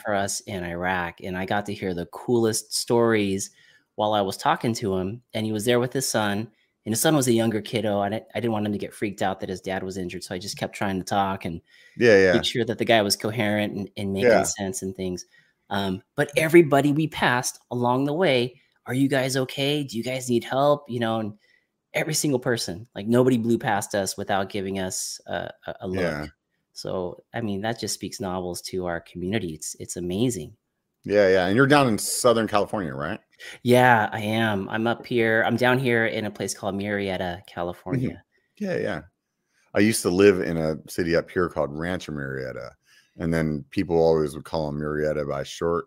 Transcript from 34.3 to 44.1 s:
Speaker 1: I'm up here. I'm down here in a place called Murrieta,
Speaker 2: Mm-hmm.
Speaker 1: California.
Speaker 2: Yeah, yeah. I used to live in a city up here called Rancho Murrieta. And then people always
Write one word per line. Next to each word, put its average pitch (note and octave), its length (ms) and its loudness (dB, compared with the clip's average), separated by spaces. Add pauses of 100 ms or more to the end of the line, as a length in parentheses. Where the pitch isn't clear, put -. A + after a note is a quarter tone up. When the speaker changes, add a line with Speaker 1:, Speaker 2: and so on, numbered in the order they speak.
Speaker 1:
I'm A2 160 -2
up A2+ 200 -2
here. A2+ 420 2
I'm A2+ 80 2
down B2 240 4
here A#2+ 280 2
in G#2+ 180 -4
a G#2 60 -6
place G2 220 -6
called G2 220 -6
Murrieta, G2+ 440 -4
Speaker 2:
Mm-hmm. F2 280 -6
Speaker 1:
California. F2+ 760 -6 (340)
Speaker 2:
Yeah, F#3+ 200 -6
yeah. E2 240 -4 (720)
I G2+ 60 2
used A2 240 4
to G2+ 60 2
live F#2 320 8
in E2 160 0
a D#2 180 0 (140)
city E2 260 -2
up D#2 160 0
here F2 180 0
called D2 220 -2
Rancho E2 400 -6
Murrieta. C2 600 -8 (460)
And E2 160 -2
then D#2 360 0
people F2+ 280 -2
always D#2+ 380 4